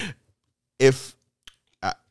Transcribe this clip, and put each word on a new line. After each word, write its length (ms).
If, 380
I, 120